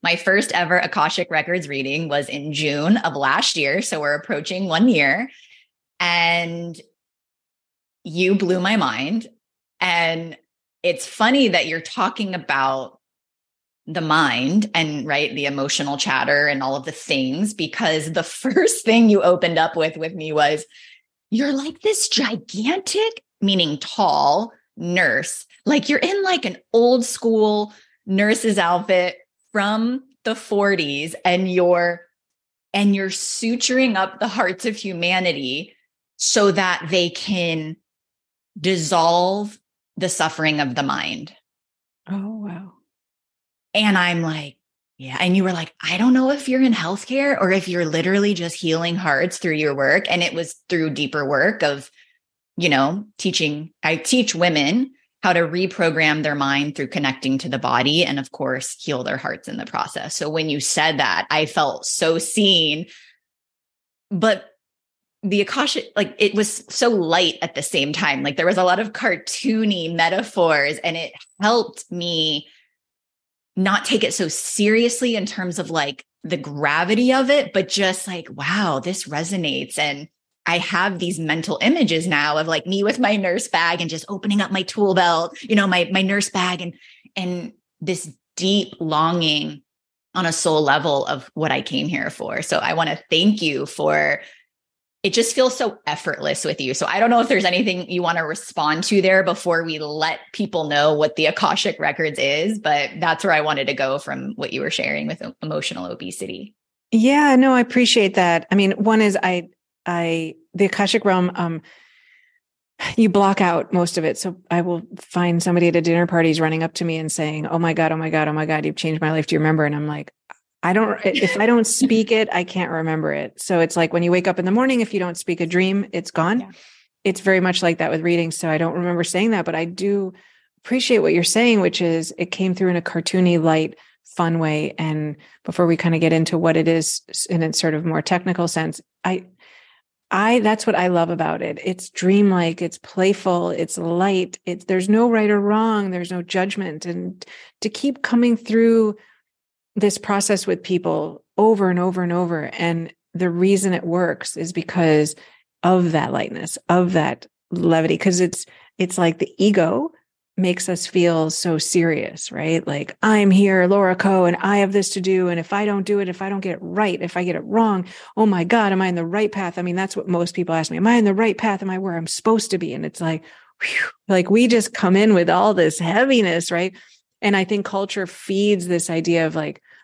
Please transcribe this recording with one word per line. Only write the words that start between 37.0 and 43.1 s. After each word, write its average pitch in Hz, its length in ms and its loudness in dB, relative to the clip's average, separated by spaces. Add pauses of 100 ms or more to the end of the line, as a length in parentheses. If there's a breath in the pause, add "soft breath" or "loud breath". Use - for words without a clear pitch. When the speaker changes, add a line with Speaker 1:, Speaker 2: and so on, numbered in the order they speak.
Speaker 1:
can 170 640 -4 (840)
dissolve 180 1000 2 (400)
the 185 100 -2
suffering 156 520 -2
of 131 140 -2
the 143 80 -2
mind." 78 520 -6 (760)
Speaker 2:
Oh, 202 280 -8
wow. 190 340 -12 (1040)